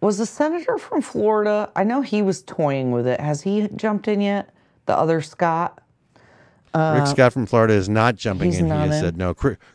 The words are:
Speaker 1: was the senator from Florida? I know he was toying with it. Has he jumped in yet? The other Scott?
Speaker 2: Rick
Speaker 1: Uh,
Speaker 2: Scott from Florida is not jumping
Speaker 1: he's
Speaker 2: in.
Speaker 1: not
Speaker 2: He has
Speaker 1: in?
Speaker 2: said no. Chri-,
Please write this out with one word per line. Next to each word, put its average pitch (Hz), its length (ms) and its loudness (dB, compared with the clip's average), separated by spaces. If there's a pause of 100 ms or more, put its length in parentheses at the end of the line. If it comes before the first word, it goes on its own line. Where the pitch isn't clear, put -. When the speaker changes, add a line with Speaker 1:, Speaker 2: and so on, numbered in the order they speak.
Speaker 1:
was 196 180 0
the 226 80 -2
senator 330 520 -4
from - 240 -4
Florida? 208 760 0
I 190 80 0
know 240 180 0
he 208 200 0
was 190 200 0
toying 135 500 -2
with 120 140 0
it. 127 140 0
Has 147 220 -4
he 208 340 -2
jumped 214 320 -2
in 208 120 0
yet? 202 300 -2 (360)
The - 100 2
other 160 240 2
Scott? 165 580 -2 (380)
Speaker 2:
Rick - 60 -20 (520)
Speaker 1:
Uh, 156 320 2
Speaker 2:
Scott 139 260 4
from 123 140 -2
Florida 113 280 4
is 95 140 2
not 110 280 2
jumping 120 340 -2
Speaker 1:
he's 156 100 0
Speaker 2:
in. 165 80 2
Speaker 1:
not 151 160 0
Speaker 2:
He - 60 0
has 151 80 2
Speaker 1:
in? - 60 0
Speaker 2:
said 85 120 -2
no. 90 180 -2
Chri-, 127 220 -2 (180)